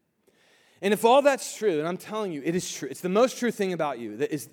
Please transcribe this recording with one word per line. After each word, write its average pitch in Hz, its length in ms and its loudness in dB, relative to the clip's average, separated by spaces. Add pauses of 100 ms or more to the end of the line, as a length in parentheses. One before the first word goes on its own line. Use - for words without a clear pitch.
(800)
And 202 120 4
if 214 120 0
all 254 160 8
that's 269 340 2
true, 185 240 0
and 156 80 -2
I'm 180 80 -2
telling 208 380 -6
you, 143 100 -6
it 165 120 0
is 180 140 -2
true, - 220 -8
it's 143 80 -12
the - 80 -6
most 226 300 2
true 233 140 0
thing 190 200 -2
about 151 280 -4
you, 107 180 -8
that 143 160 -2
is 139 200 -6